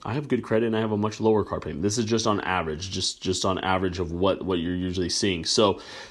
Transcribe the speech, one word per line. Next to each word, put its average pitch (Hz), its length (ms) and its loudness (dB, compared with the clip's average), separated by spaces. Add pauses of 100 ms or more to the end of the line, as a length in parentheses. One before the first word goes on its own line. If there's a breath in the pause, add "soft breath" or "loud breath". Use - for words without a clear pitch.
I 107 100 -4
have 143 140 -4
good 123 160 0
credit 113 240 2
and 110 100 0
I 110 40 2
have 110 100 -2
a 104 60 2
much 107 220 -2
lower 110 240 4
car - 160 -4
payment." 76 220 -6
This 104 160 0
is 117 80 0
just 113 220 2
on 104 140 2
average, 85 500 -2
just, - 320 -4
just 90 200 0
on 95 160 2
average 92 400 0
of 82 120 -4
what, 90 320 2
what 90 160 0
you're 87 160 -2
usually 90 340 -2
seeing. 87 360 0
So 104 360 4 (300 loud breath)